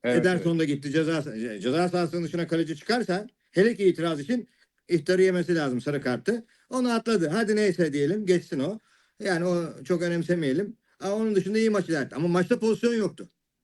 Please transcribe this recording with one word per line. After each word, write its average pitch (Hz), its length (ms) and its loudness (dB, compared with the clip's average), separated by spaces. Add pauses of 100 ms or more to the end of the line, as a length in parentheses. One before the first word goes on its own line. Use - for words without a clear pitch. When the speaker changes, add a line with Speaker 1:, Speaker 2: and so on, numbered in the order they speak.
Speaker 1:
Evet, 123 160 2
Speaker 2:
Ederson 175 300 2
Speaker 1:
evet. 165 100 2
Speaker 2:
da 160 40 2
gitti. 143 260 -2
Ceza, 156 320 0 (380)
ceza 156 280 0
sahasının 175 360 -2
dışına 170 220 -4
kaleci 165 300 -2
çıkarsa 214 500 -2 (260)
hele 214 220 4
ki 196 100 -2
itiraz 165 360 2
için 233 280 -4 (400)
ihtarı 175 340 2
yemesi 180 320 2
lazım 135 260 0
sarı 143 220 -4
kartı. 127 420 -2 (260)
Onu 247 220 0
atladı. 220 360 0
Hadi 214 280 0
neyse 175 360 2
diyelim. 165 340 0
Geçsin 170 340 2
o. 190 180 -4 (420)
Yani 180 240 0
o 170 400 -2
çok 175 180 0
önemsemeyelim. 170 760 0 (240)
Ama 196 140 -4
onun 220 200 0
dışında 190 240 0
iyi 220 120 4
maç 190 180 0
ilerletti. 143 260 -2
Ama 165 140 -2
maçta 180 300 2
pozisyon 226 360 0
yoktu. 190 340 -4 (360)